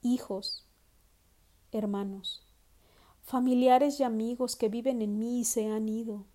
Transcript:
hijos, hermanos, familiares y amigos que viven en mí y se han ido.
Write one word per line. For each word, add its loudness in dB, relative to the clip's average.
hijos, -2
hermanos, -6
familiares 4
y 4
amigos -2
que 0
viven -2
en -2
mí -2
y 0
se -2
han -2
ido. -6